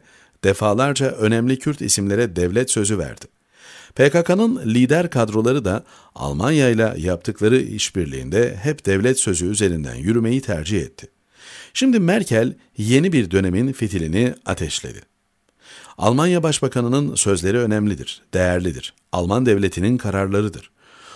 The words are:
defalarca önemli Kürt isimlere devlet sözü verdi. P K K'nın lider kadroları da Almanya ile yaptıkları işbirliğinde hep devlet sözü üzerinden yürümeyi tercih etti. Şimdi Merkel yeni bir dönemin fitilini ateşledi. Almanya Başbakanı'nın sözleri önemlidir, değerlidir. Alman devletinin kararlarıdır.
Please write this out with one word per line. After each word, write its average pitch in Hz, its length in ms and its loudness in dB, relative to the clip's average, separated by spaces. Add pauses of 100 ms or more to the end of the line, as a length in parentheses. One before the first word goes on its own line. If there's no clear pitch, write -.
(440)
defalarca 123 640 2
önemli 117 520 0
Kürt 147 220 -4
isimlere 101 540 -2
devlet 95 360 0
sözü 107 260 0
verdi. 65 280 -10 (720)
P 139 140 6
K 170 140 2
K'nın 196 420 0
lider 127 440 2
kadroları 113 560 0
da 98 180 -2 (320)
Almanya 139 540 0
ile 110 280 2
yaptıkları 104 640 0
işbirliğinde 95 1000 -2
hep 147 240 -6
devlet 98 340 2
sözü 87 260 -2
üzerinden 87 500 -2
yürümeyi 113 460 0
tercih 90 400 -4
etti. - 260 -14 (640)
Şimdi 247 260 2
Merkel 170 540 2 (240)
yeni 135 360 2
bir 104 180 0
dönemin 95 420 2
fitilini 98 600 -2 (120)
ateşledi. - 560 -6 (960)
Almanya 156 460 2
Başbakanı'nın 131 720 0
sözleri 98 420 0
önemlidir, 104 640 -2 (120)
değerlidir. 90 600 -2 (180)
Alman 95 340 0
devletinin 101 520 2
kararlarıdır. 98 760 -4 (440)